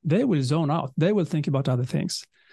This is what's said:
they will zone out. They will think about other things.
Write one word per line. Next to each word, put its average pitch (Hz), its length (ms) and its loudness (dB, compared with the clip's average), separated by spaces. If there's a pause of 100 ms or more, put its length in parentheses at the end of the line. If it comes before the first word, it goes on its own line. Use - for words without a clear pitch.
they 175 180 2
will 190 180 2
zone 147 300 0
out. 151 240 -2
They 165 160 2
will 202 140 2
think 151 220 -2
about 135 200 0
other 127 160 0
things. - 400 -4 (300)